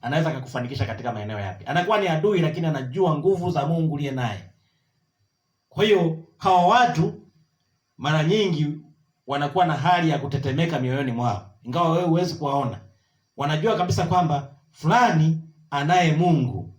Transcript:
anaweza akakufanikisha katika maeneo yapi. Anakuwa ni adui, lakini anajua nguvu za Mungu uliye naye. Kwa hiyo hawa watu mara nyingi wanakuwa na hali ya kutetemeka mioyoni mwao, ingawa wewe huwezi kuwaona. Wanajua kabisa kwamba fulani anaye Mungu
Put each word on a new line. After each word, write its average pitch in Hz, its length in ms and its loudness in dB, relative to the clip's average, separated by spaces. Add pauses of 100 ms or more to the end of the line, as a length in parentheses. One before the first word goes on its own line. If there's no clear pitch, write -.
anaweza 156 280 0
akakufanikisha 127 560 -6
katika 113 280 -8
maeneo 104 260 -8
yapi. 98 260 -10
Anakuwa 175 340 0
ni 196 80 0
adui, 170 340 0
lakini 160 260 -2
anajua 147 500 -2
nguvu 175 340 0
za 143 160 -2
Mungu 160 260 0
uliye 143 180 -4
naye. 117 320 -6 (1300)
Kwa - 140 0
hiyo 180 340 4 (200)
hawa 180 300 4
watu 214 460 2 (840)
mara 156 260 0
nyingi 170 440 2 (600)
wanakuwa 143 380 0
na 160 80 0
hali 170 360 2
ya 143 100 0
kutetemeka 139 600 -2
mioyoni 131 320 -2
mwao, 117 400 -4 (120)
ingawa 165 280 -2
wewe 175 160 2
huwezi 165 280 0
kuwaona. 139 440 -4 (580)
Wanajua 156 400 0
kabisa 175 280 0
kwamba 160 460 0 (200)
fulani 165 680 2 (280)
anaye 160 440 2
Mungu 147 640 0